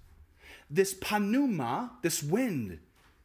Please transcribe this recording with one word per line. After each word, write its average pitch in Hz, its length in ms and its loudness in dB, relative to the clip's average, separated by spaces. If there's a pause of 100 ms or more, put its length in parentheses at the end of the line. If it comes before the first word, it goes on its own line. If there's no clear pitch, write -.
(680)
This 190 320 2
pneuma, 208 920 0 (100)
this 165 180 0
wind, 147 560 0 (480)